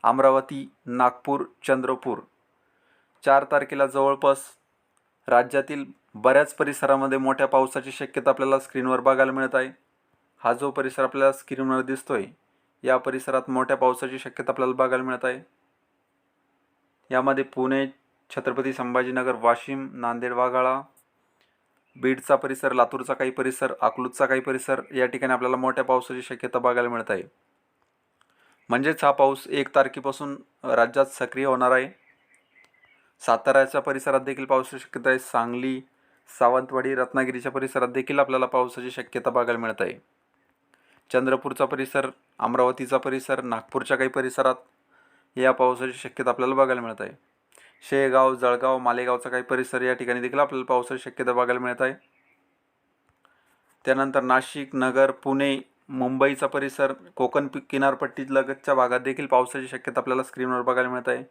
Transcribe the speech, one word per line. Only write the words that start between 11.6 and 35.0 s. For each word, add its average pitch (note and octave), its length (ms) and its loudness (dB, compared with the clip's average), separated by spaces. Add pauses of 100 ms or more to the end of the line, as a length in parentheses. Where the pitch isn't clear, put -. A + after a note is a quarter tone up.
दिसतोय, B2+ 440 -4 (580)
या B2+ 120 4
परिसरात C3 540 -4
मोठ्या B2+ 260 0
पावसाची B2+ 420 0
शक्यता C3 340 -8
आपल्याला B2+ 220 -2
बघायला C3 300 0
मिळत B2+ 200 -6
आहे. C3 160 -4 (1700)
यामध्ये C3+ 340 2
पुणे, C3+ 420 0 (440)
छत्रपती C3 420 -4
संभाजीनगर, B2+ 640 -2
वाशिम, A#2 580 0
नांदेड, A#2+ 400 -6
वाघाळा, B2+ 500 0 (1120)
बीडचा C3 400 2
परिसर, C3 360 -4
लातूरचा B2+ 420 0
काही C3 160 -2
परिसर, C3 500 -4
अकलूजचा B2+ 460 0
काही C3 140 2
परिसर C3 420 -4 (120)
या B2+ 120 2
ठिकाणी B2+ 260 -2
आपल्याला B2+ 240 0
मोठ्या C3 280 0
पावसाची B2+ 380 -2
शक्यता B2 360 -6
बघायला B2 300 2
मिळत A#2 220 -6
आहे. - 400 -8 (1160)
म्हणजेच C#3 360 0
हा C#3+ 60 8
पाऊस C3+ 360 2
एक C#3 280 -4
तारखेपासून C#3 640 0 (280)
राज्यात B2+ 420 2
सक्रिय C3 400 -4
होणार B2+ 240 2
आहे. C3 180 2 (1400)
साताऱ्याच्या A#2 540 4
परिसरात C3+ 400 -2
देखील C3+ 240 -6
पावसाची C3 340 0
शक्यता B2 300 -4